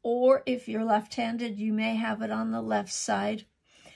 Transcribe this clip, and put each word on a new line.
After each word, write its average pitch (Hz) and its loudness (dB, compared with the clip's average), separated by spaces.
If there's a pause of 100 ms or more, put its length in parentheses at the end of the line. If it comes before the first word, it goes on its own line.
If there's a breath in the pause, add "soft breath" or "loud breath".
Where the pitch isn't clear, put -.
or 247 6
if 247 -2
you're 220 -2
left-handed, 226 0
you 220 -2
may 220 0
have 220 -2
it 220 -4
on 226 -2
the 226 -2
left 208 -2
side. 202 -2 (500 loud breath)